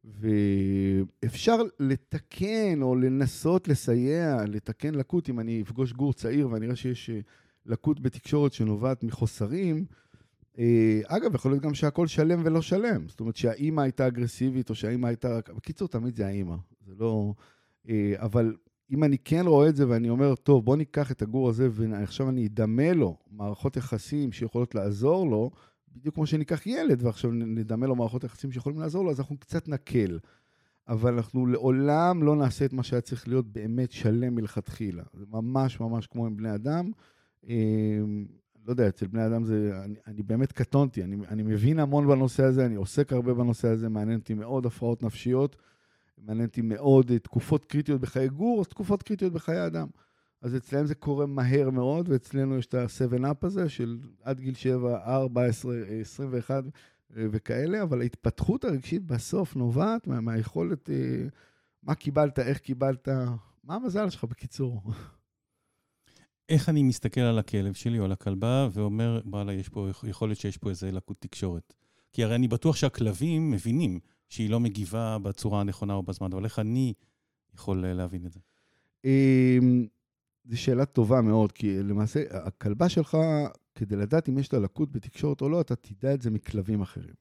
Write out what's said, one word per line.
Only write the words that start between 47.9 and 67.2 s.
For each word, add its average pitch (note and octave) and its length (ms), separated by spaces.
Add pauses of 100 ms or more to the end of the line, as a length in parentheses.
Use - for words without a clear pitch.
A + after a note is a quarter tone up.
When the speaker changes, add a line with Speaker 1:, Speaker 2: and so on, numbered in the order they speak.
Speaker 1:
בחיי C3 280
גור, G#3 320
אז F#3 60
תקופות G3 360
קריטיות F#3 300
בחיי E3 340
אדם. D#3+ 220 (540)
אז B2 140
אצלם C#3 300
זה D3 80
קורה C#3+ 320
מהר C3+ 440
מאוד, C3+ 380
ואצלנו C3+ 500
יש B2 80
את - 80
ה-seven B2 460
up C#3+ 260
הזה F#3 220
של A#2 300 (240)
עד B2+ 180
גיל C3 140
שבע, B2 600
ארבע B2+ 300
עשרה, A#2+ 300
אה, A2 260
עשרים C3+ 320
ואחת, C3 320 (520)
אה, A2+ 140
וכאלה, C3+ 520
אבל C#3+ 180
ההתפתחות - 640
הרגשית E3 380
בסוף E3 540
נובעת C#3+ 500
מה-, B2+ 140
מהיכולת, A#2 680
אה, B2+ 360 (560)
מה D3+ 120
קיבלת, D3 440
איך C3 200
קיבלת, C3+ 500 (560)
מה C#3 100
המזל G#3 360
שלך - 140
בקיצור. A#2+ 580 (1700)
Speaker 2:
איך D#3 200
אני D3+ 140
מסתכל B2+ 380